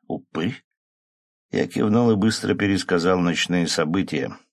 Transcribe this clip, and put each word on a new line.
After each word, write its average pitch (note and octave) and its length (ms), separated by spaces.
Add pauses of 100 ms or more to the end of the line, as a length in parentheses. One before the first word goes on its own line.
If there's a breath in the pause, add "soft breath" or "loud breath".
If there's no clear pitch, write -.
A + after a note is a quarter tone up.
"Упырь?" - 560 (880)
Я - 160
кивнул A#2 460
и G#2+ 40
быстро G2+ 380
пересказал F#2 640
ночные E2+ 480
события. D#2 720 (140)